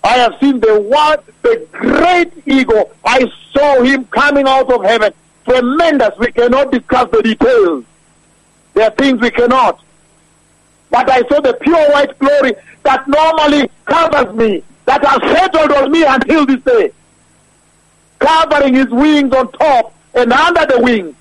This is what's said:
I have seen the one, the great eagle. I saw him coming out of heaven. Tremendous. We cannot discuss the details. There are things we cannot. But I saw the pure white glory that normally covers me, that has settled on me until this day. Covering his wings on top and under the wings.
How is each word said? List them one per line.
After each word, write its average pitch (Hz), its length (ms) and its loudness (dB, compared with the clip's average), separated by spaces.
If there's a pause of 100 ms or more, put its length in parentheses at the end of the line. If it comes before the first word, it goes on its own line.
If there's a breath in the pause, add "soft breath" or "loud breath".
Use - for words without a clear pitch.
I 233 140 0
have 233 240 0
seen 269 180 0
the 214 220 2
one, 302 380 0 (240)
the 466 280 -2
great 349 640 -2 (120)
eagle. 254 460 0 (140)
I 247 260 0 (220)
saw 277 280 2
him 262 260 0
coming 277 420 0
out 262 200 0
of 233 140 0
heaven. 214 300 0 (320)
Tremendous. 254 760 0
We 240 140 -4
cannot 262 400 0
discuss - 360 -2
the - 140 0
details. 392 640 0 (880)
There 220 120 2
are 214 60 0
things 262 300 -2
we 240 100 -2
cannot. 240 500 0 (1080)
But 254 200 -2
I 254 200 2
saw 285 100 2
the 269 140 -2
pure 311 380 0
white 285 280 -2
glory 269 340 0 (300 loud breath)
that 269 240 -2
normally 302 640 0 (140)
covers 285 500 -2
me, 220 260 -2 (220)
that 285 220 0
has - 160 0 (160)
settled 330 340 0
on 277 180 0
me 330 140 2
until 277 420 0
this 254 180 0
day. 226 280 0 (1300)
Covering 302 540 0
his 262 160 0
wings 277 440 0
on 262 200 0
top 269 400 0 (200)
and 240 200 0
under 320 320 0
the 262 160 0
wings. 214 400 -2